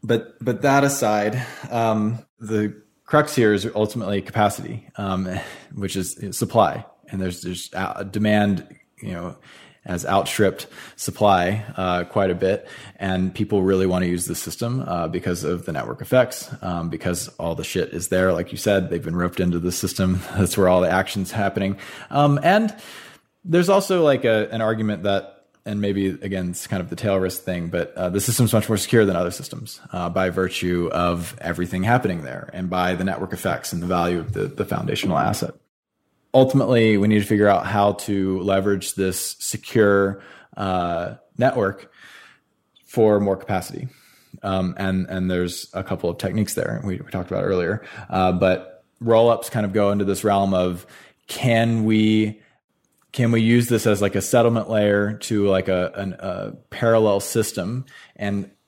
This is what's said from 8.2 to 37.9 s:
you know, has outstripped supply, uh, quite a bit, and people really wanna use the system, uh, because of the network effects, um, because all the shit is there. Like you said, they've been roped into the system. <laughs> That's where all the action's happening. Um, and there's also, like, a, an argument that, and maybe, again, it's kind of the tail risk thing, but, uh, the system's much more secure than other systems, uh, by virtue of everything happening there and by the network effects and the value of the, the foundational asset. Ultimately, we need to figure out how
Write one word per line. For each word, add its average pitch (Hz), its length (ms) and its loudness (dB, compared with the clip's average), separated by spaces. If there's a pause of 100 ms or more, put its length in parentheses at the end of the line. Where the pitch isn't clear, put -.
you 101 120 -10
know, 87 240 -10 (480)
has 87 200 -6
outstripped - 600 0 (300)
supply, 98 680 2 (120)
uh, 90 280 -2
quite 95 260 0
a 90 40 0
bit, 95 340 0 (280)
and 92 380 -2
people 104 280 0
really 95 240 4
wanna 90 200 0
use 87 200 -2
the 85 80 -4
system, 120 520 -6
uh, 85 220 -4
because 90 340 -4
of 85 220 -4
the 87 80 -6
network 58 300 -6
effects, - 480 2 (120)
um, 85 280 -4
because 85 380 -4 (100)
all 85 160 -4
the - 100 -8
shit - 280 -4
is 87 160 -6
there. 92 240 2
Like 85 200 -4
you - 60 -10
said, 98 320 2
they've 87 120 -4
been 80 140 -4
roped 87 240 -2
into 87 180 2
the 87 140 -2
system. 92 540 0
<laughs> - 100 -8
That's 95 200 2
where 92 120 6
all 90 120 6
the 90 100 2
action's 95 400 -2
happening. 98 480 -2 (320)
Um, 143 320 2
and 208 320 2 (680)
there's 175 260 2
also, 190 340 4
like, 139 200 4
a, 110 260 4
an 113 100 -4
argument 107 440 -2
that, - 420 -4 (180)
and 104 160 -6
maybe, 101 280 0
again, 92 420 -4
it's - 160 -10
kind 95 160 -4
of 85 80 -8
the 87 60 -8
tail 98 220 0
risk 92 240 -2
thing, 87 260 -4
but, 87 260 -4
uh, 92 160 -4
the 98 100 0
system's 117 320 0
much 107 160 2
more 110 80 0
secure 110 300 4
than 92 100 0
other 87 140 -2
systems, - 500 -14 (120)
uh, 87 180 -4
by 92 180 0
virtue 87 640 -2
of 87 480 -2
everything 90 440 -4
happening 101 380 2
there - 300 -12
and 92 160 -6
by 90 260 0
the 90 100 -4
network 92 280 -4
effects - 400 -4
and 85 100 -6
the 87 40 -6
value 87 320 0
of - 160 -6
the, 101 100 -2
the 98 220 -6
foundational - 500 -2
asset. - 380 -2 (800)
Ultimately, 127 640 6
we 101 120 4
need 107 120 6
to 101 60 -2
figure 104 220 4
out 98 180 4
how 101 260 2